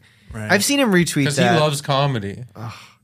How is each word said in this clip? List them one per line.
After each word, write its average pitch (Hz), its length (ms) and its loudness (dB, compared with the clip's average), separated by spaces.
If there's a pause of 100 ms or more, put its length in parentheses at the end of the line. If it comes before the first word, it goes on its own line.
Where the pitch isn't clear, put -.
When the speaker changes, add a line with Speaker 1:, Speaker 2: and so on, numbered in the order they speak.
(320)
Speaker 1:
Right. 107 200 -8
Speaker 2:
I've 202 120 2
seen 277 160 0
him 240 120 2
retweet 165 320 2
Speaker 3:
'Cause 139 120 0
Speaker 2:
that. 123 180 4
Speaker 3:
he 156 60 4
loves 151 200 0
comedy. 123 640 -2 (100)
Speaker 2:
Ugh. 113 180 -14 (320)